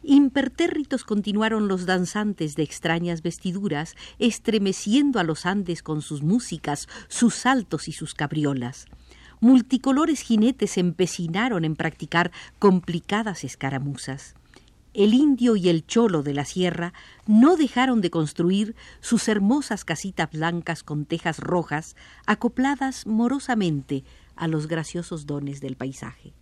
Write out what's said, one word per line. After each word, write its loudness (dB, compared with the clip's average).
Impertérritos 2
continuaron 0
los -2
danzantes -2
de -2
extrañas -4
vestiduras, -6
estremeciendo 0
a 2
los -2
Andes -2
con -4
sus -8
músicas, -2
sus 2
saltos -2
y -10
sus -12
cabriolas. -4
Multicolores 4
jinetes 2
se -2
empecinaron -2
en -2
practicar -2
complicadas 0
escaramuzas. -8
El 6
indio 4
y 2
el 2
cholo 2
de -4
la -2
sierra -4
no 8
dejaron 2
de 0
construir 0
sus 0
hermosas 0
casitas -6
blancas -4
con -6
tejas -6
rojas, -4
acopladas -2
morosamente -2
a -6
los -2
graciosos -8
dones -8
del -10
paisaje. -14